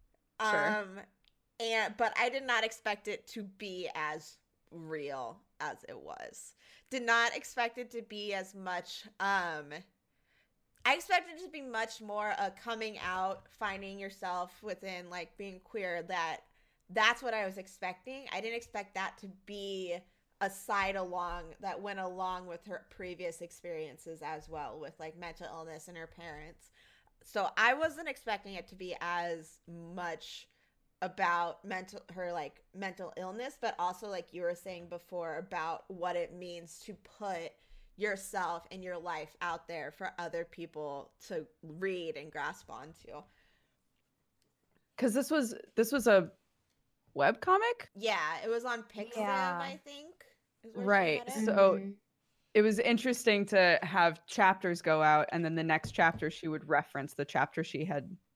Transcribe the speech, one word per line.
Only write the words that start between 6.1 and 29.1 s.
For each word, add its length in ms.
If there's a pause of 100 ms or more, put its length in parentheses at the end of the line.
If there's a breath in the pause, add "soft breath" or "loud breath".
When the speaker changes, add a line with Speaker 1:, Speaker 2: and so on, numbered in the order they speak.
Speaker 2:
Did 140
not 320
expect 400
it 140
to 100
be 320
as 220
much, 480 (160)
um, 460 (1200)
I 100
expected 440
it 40
to 80
be 100
much 400
more 280 (100)
a 100
coming 480
out, 460 (160)
finding 400
yourself 520 (120)
within, 440
like, 300
being 260
queer, 440
that 300 (520)
that's 320
what 140
I 100
was 140
expecting. 720
I 80
didn't 160
expect 380
that 240
to 80 (180)
be 520 (440)
a 80
side 460
along 480 (180)
that 180
went 200
along 480
with 180
her 240
previous 520
experiences 840
as 260
well 300
with, 200
like, 160
mental 300
illness 440
and 80
her 100
parents. 640 (520 soft breath)
So 320
I 200
wasn't 340
expecting 460
it 140
to 60
be 240
as 680